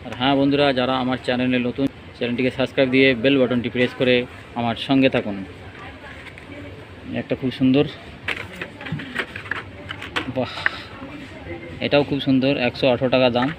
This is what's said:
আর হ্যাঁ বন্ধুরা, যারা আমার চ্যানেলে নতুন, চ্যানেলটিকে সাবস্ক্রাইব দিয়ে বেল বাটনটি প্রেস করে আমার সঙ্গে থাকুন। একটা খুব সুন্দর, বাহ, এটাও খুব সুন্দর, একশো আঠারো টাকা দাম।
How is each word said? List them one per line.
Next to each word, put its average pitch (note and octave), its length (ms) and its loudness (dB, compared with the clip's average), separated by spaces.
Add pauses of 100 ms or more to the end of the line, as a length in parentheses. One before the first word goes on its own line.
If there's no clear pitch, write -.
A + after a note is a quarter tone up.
আর A#2 140 -10
হ্যাঁ C#3 220 2
বন্ধুরা, C#3+ 260 4 (120)
যারা B2+ 240 2
আমার B2+ 240 0
চ্যানেলে B2+ 320 2 (100)
নতুন, C#3 180 -2 (300)
চ্যানেলটিকে B2 400 0
সাবস্ক্রাইব C3 380 2
দিয়ে C3+ 140 10 (140)
বেল C#3 180 6
বাটনটি A#2+ 340 2
প্রেস B2 260 2
করে B2+ 140 6 (460)
আমার A#2 160 0 (100)
সঙ্গে C3+ 280 6
থাকুন। G#2+ 220 -2 (1800)
একটা B2+ 200 -4
খুব C3 180 0
সুন্দর, C3+ 260 6 (2500)
বাহ, B2 160 -2 (1300)
এটাও C#3+ 220 4
খুব C#3+ 180 -2
সুন্দর, C3+ 260 4 (140)
একশো - 260 -2
আঠারো B2 220 0
টাকা B2+ 220 4
দাম। B2+ 120 0 (100)